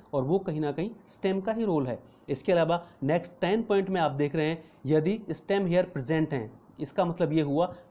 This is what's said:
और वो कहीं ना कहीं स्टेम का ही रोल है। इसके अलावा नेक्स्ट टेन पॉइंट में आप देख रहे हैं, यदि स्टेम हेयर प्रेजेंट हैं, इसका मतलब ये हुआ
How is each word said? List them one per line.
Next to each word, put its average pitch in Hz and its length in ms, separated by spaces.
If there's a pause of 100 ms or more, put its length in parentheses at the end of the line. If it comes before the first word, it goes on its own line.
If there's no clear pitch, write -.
(140)
और 135 100
वो 170 160
कहीं 156 220
ना 147 100
कहीं 165 200 (160)
स्टेम 190 340
का 220 120
ही 226 120
रोल 151 220
है। 117 160 (260)
इसके 147 220
अलावा 170 340 (180)
नेक्स्ट 165 280 (100)
टेन 208 220
पॉइंट 196 260
में 185 120
आप 147 100
देख 143 240
रहे 156 140
हैं, 160 140 (220)
यदि 156 360 (100)
स्टेम 196 340
हेयर 175 200
प्रेजेंट 156 480
हैं, 113 280 (180)
इसका 180 260
मतलब 170 280
ये 160 80
हुआ 151 340 (160)